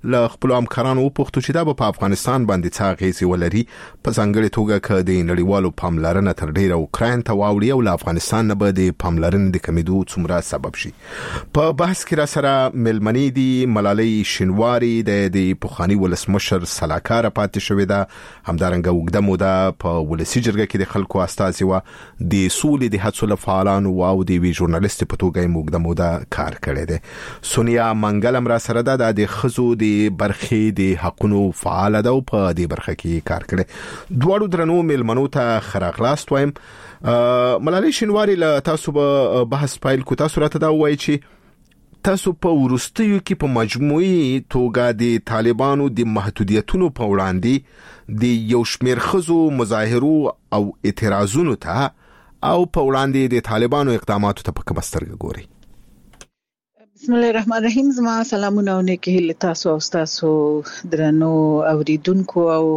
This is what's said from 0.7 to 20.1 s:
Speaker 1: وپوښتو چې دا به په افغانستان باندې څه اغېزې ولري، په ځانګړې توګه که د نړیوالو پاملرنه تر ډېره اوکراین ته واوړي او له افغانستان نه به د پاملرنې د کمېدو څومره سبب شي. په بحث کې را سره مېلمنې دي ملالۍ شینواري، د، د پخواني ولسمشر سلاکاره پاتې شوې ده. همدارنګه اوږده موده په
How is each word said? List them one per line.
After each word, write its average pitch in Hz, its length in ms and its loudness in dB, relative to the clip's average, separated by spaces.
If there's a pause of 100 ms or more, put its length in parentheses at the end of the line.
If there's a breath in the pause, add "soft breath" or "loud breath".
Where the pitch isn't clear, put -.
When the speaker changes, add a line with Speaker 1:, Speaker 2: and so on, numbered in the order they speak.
Speaker 1:
وپوښتو 139 420 -2
چې 147 120 -2
دا 170 120 0
به 143 120 0
په 117 120 0
افغانستان 113 580 0
باندې 87 260 0
څه - 60 -2 (100)
اغېزې 92 400 -2
ولري، 90 300 0 (420 loud breath)
په - 140 0
ځانګړې 107 380 2
توګه 107 200 2 (100)
که 107 80 0 (140)
د - 20 0 (200)
نړیوالو 92 400 2 (120)
پاملرنه 87 500 0 (100)
تر 78 100 -4
ډېره 95 260 2
اوکراین 117 520 -2
ته 104 100 0
واوړي 104 340 2
او 127 140 2
له 87 100 0
افغانستان 107 540 -2
نه 101 100 0
به 98 160 2
د 92 100 2 (140)
پاملرنې 92 540 2
د - 100 -4
کمېدو 85 320 0 (140)
څومره 87 280 -2 (120)
سبب 71 320 -8
شي. - 80 -10 (680 loud breath)
په 160 240 2
بحث 180 220 -2
کې - 180 -2
را 147 40 0 (100)
سره 139 180 2 (160)
مېلمنې 113 560 0 (140)
دي 131 100 2 (240)
ملالۍ 107 580 2
شینواري، 117 600 2 (160)
د، 101 260 2
د 95 160 4 (140)
پخواني 95 400 0
ولسمشر 92 580 0 (140)
سلاکاره 104 580 -2
پاتې 104 220 -2 (100)
شوې 101 240 2
ده. 101 80 2 (480 loud breath)
همدارنګه 87 480 0
اوږده 85 320 0
موده 95 240 2 (320)
په 90 60 0 (240)